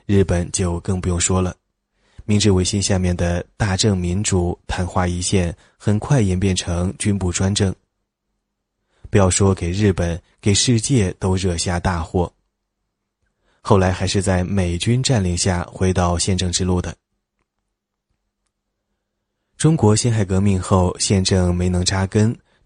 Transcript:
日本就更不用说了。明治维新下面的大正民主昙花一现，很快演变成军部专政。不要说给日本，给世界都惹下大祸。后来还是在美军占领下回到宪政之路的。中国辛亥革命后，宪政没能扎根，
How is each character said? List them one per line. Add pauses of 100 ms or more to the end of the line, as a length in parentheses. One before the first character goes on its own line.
日
本
就
更
不
用
说
了。 (720)
明
治
维
新
下
面
的 (120)
大
正
民
主
昙
花
一
现， (220)
很
快
演
变
成
军
部
专
政。 (1400)
不
要
说
给
日
本， (200)
给
世
界
都
惹
下
大
祸。 (1300)
后
来
还
是
在
美
军
占
领
下
回
到
宪
政
之
路
的。 (2750)
中
国
辛
亥
革
命
后，
宪
政
没
能
扎
根， (300)